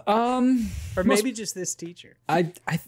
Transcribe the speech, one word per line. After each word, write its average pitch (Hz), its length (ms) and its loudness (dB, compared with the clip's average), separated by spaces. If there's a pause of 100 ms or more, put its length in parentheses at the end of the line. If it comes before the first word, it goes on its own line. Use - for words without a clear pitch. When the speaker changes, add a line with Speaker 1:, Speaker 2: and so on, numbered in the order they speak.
Speaker 1:
Um, 240 600 2 (280)
Speaker 2:
Or 185 80 0
Speaker 1:
must 214 200 4
Speaker 2:
maybe 254 80 -2
just 214 220 -8
this 180 220 -6
teacher. - 420 -16 (100)
Speaker 1:
I, 165 240 2 (160)
I, 160 200 0